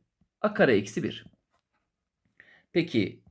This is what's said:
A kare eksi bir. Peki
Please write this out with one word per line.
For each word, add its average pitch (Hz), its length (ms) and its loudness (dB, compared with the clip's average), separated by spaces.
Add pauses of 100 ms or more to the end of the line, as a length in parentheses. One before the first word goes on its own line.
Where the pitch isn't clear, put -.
(420)
A 214 120 -2
kare 190 240 4
eksi 190 260 -4
bir. - 220 -10 (1500)
Peki 147 600 -2